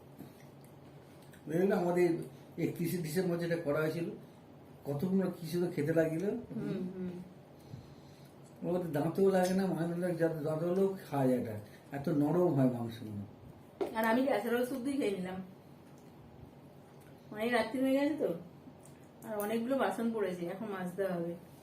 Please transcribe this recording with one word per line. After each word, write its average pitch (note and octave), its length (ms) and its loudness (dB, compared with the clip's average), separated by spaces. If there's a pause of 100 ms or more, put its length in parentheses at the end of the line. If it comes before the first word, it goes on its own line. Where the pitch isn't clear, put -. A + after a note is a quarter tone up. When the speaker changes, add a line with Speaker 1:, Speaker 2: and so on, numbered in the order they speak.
(1500)
Speaker 1:
দেখলে F#3 340 4
আমাদের F3 260 4 (560)
একত্রিশে F3 420 -2
ডিসেম্বর E3+ 360 0
যেটা E3 140 0 (100)
করা D3 180 2
হয়েছিল, E3+ 220 -2 (800)
কতক্ষণ F3+ 320 0 (200)
কি E3 140 -10
সুন্দর F3 220 0
খেতে D3+ 240 0
লাগছিল। D#3+ 280 2
Speaker 2:
হুম, G3+ 560 -4 (120)
হুম। F3+ 200 -6 (1500)
Speaker 1:
ওর F3+ 140 0 (160)
দাঁতেও E3 400 4
লাগে F#3 220 4
না, G3 140 2
মায়ের E3+ 300 0
লাগে, E3+ 200 0
যাতে D#3 160 2 (100)
দাঁত D#3 220 -2
হলেও F#3+ 180 4 (180)
খাওয়া C#3 220 0
যায় B2 140 4
এটা, A2 120 -4 (420)
এত C#3 100 -6 (160)
নরম E3 340 4
হয় C3 200 6
মাংসগুলো। G#2+ 480 -8 (720)
Speaker 2:
আর A3+ 140 2
আমি A#3+ 180 4
ক্যাসেরোল A#3+ 400 2
স্যুপ C4 160 -6
দিয়ে C#4 160 -2
খেয়ে G3+ 160 0
নিলাম, F#3 220 -6 (2000)
অনেক A3 220 -2
রাত্রি A3+ 280 0
হয়ে C4+ 140 4
গেছে D4 240 2
তো, F3+ 60 2 (1000)
আর A3 80 -6 (100)
অনেকগুলো A3+ 300 0 (100)
বাসন G3 300 0
পড়েছে, F3+ 300 -2 (100)
এখন G#3+ 200 -8
মাজতে F3+ 280 -4 (100)
হবে। E3+ 200 -4 (300)